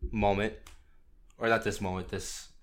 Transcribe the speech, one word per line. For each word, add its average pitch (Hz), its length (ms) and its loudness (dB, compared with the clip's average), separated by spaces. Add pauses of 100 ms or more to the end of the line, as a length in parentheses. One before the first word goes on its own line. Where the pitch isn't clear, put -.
(120)
moment, 104 420 4 (840)
or 117 100 2
not 113 160 4
this 101 160 -2
moment, 92 280 -2
this, - 400 -8 (140)